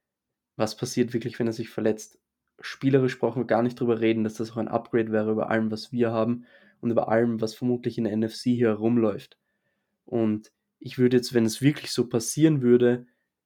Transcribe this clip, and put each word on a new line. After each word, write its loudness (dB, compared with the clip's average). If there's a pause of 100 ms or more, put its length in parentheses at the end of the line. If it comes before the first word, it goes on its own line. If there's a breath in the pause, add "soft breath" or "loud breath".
(580)
was -4
passiert -4
wirklich, -8
wenn -2
er -2
sich -10
verletzt? -4 (400)
Spielerisch 0
brauchen -2
wir -4
gar 2
nicht -2
drüber 0
reden, 2
dass -4
das -8
auch -10
ein -4
Upgrade -2
wäre 0
über -2
allem, 0
was -8
wir 0
haben, -2 (400 loud breath)
und 0
über 0
allem, 2
was -4
vermutlich -2
in -2
der 0
N 0
F -4
C 0
hier 2
herumläuft. 0 (680)
Und -2 (260)
ich -12
würde 4
jetzt, 0
wenn 4
es -4
wirklich 0
so -2
passieren 2
würde, 4 (400 loud breath)